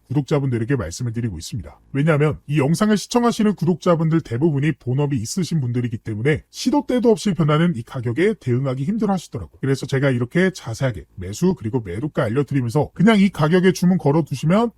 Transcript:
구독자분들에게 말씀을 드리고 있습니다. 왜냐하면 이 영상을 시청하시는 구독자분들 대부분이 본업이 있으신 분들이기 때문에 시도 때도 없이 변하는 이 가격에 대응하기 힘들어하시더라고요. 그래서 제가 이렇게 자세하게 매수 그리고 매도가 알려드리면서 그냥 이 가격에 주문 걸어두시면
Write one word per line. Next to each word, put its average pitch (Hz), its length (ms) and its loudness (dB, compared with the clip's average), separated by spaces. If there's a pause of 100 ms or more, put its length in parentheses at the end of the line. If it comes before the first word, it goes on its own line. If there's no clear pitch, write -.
구독자분들에게 135 680 0
말씀을 113 380 -6
드리고 113 240 -4
있습니다. - 420 -12 (140)
왜냐하면 147 540 2
이 147 100 -2
영상을 170 400 2
시청하시는 233 560 2
구독자분들 165 680 2
대부분이 143 580 0
본업이 139 380 -2
있으신 151 440 -4
분들이기 120 380 -4
때문에 113 500 -2
시도 - 380 -2
때도 240 240 2
없이 196 240 0
변하는 156 400 2
이 113 80 -8
가격에 135 560 -2
대응하기 131 460 -2
힘들어하시더라고요. 196 760 -4
그래서 135 240 -2
제가 135 240 0
이렇게 131 400 0
자세하게 117 640 -6
매수 104 400 -2
그리고 113 280 -4
매도가 110 420 -4
알려드리면서 131 720 -2
그냥 208 240 6
이 196 100 6
가격에 175 420 2
주문 180 280 2
걸어두시면 160 800 0